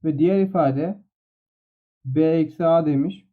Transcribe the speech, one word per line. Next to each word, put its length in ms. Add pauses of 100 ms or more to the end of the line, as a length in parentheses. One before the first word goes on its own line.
ve 160
diğer 200
ifade 640 (1000)
B 180
eksi 420
A 200
demiş. 480